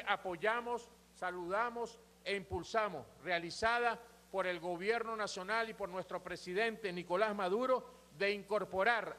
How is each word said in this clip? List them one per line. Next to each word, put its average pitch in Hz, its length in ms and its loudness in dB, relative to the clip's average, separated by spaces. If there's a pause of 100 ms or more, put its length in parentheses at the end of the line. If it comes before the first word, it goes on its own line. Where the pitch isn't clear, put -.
apoyamos, 208 840 -2 (220)
saludamos 196 840 -4 (280)
e 196 100 0
impulsamos, 185 720 -2 (160)
realizada 220 760 2 (320)
por 185 160 2
el 180 140 0
gobierno 208 560 0
nacional 214 540 0
y 214 40 -8
por 202 140 -4
nuestro 175 340 -6
presidente 190 680 -2
Nicolás 180 420 2
Maduro, 214 840 2
de 202 140 4
incorporar 196 880 2